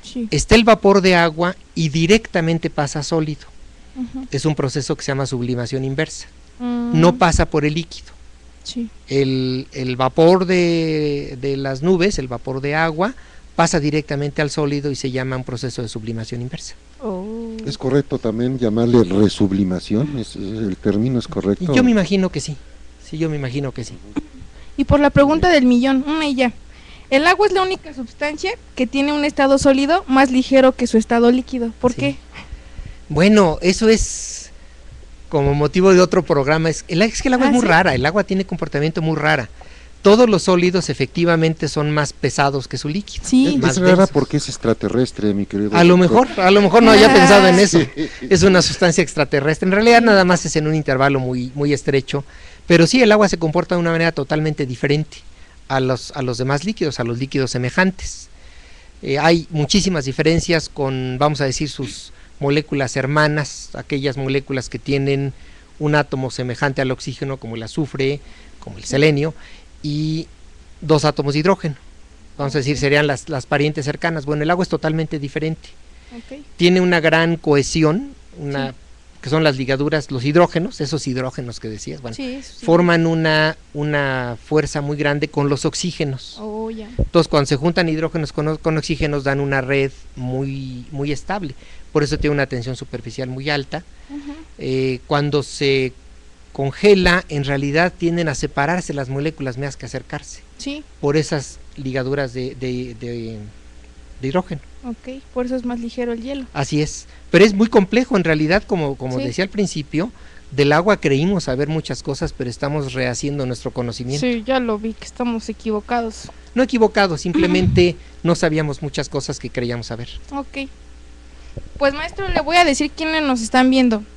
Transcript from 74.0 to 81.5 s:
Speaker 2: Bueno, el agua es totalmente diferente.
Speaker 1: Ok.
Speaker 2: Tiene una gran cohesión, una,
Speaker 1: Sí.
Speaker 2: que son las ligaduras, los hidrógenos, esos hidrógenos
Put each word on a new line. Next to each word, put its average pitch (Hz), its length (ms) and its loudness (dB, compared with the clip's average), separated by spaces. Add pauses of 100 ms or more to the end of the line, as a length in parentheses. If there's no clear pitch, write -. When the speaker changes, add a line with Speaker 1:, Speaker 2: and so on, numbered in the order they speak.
Speaker 2:
Bueno, 147 180 -2
el 160 80 0
agua 180 120 0
es 170 60 -4
totalmente 160 500 -2
diferente. 156 500 -6 (480)
Speaker 1:
Ok. 262 220 -18 (180)
Speaker 2:
Tiene 180 240 4
una 175 180 4
gran 165 380 2
cohesión, 160 760 2 (240)
una, 139 340 -6
Speaker 1:
Sí. - 40 -18 (460)
Speaker 2:
que 131 80 -10
son 160 160 2
las 143 100 4
ligaduras, 139 560 -2
los 127 140 -4
hidrógenos, 160 560 2
esos 143 260 -4
hidrógenos 127 540 -8